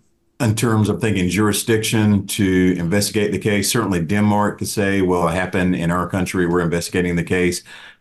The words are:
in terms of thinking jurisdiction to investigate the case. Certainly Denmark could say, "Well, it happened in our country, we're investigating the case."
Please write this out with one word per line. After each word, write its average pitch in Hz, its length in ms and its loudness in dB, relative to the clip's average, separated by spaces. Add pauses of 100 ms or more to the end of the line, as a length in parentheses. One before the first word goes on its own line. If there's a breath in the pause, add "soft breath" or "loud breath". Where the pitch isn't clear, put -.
(400)
in 110 140 2
terms 110 360 2
of 85 100 -2
thinking 95 300 0
jurisdiction 104 960 2
to 92 500 2
investigate 101 560 -2
the 92 60 -2
case. 101 340 0
Certainly 95 320 0
Denmark 104 540 0
could 95 100 -8
say, 98 320 -2
"Well, 90 260 0
it 82 60 0
happened 92 420 0
in 82 160 -2
our 87 160 -2
country, 90 400 -2
we're 87 140 2
investigating 87 560 -2
the 85 80 -2
case." 90 380 -2 (380 loud breath)